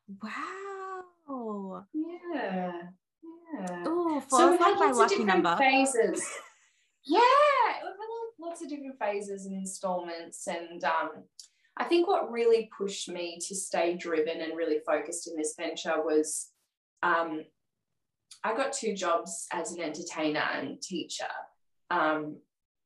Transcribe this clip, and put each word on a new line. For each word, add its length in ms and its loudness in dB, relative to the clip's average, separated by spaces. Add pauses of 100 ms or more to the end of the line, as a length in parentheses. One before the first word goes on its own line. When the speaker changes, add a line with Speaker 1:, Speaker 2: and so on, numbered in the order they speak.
(220)
Speaker 1:
Wow. 1700 -8
Speaker 2:
Yeah. 760 -4 (840)
Yeah. 340 -6
Speaker 1:
Ooh, 400 0
Speaker 2:
So 100 4
Speaker 1:
four 140 8
Speaker 2:
we've 40 6
Speaker 1:
is, 60 4
like, 140 8
Speaker 2:
had 40 2
Speaker 1:
my 60 6
Speaker 2:
lots 60 4
of 60 0
Speaker 1:
lucky 180 6
Speaker 2:
different 280 4
Speaker 1:
number. 140 2
Speaker 2:
phases. 760 4
Speaker 1:
<laughs> 60 -10 (720)
Speaker 2:
Yeah, 120 6
we've 720 6
had 160 -10
lo-, 400 -10
lots 120 -10
of 60 -10
different 320 -10
phases 460 -4
and 100 -8
installments. 880 -6
And, 380 -6
um, 260 0 (680)
I 80 -2
think 200 4
what 260 2
really 460 4
pushed 300 -4
me 300 -6 (100)
to 80 -8
stay 400 0
driven 460 -2
and 160 -6
really 280 0
focused 440 -2
in 80 -8
this 200 -2
venture 460 -2
was, 460 0 (540)
um, 420 0 (1000)
I 140 -2
got 160 0
two 200 -2
jobs 600 -2
as 180 -4
an 80 -8
entertainer 600 -2 (120)
and 280 -6
teacher, 420 -6 (680)
um, 500 0 (440)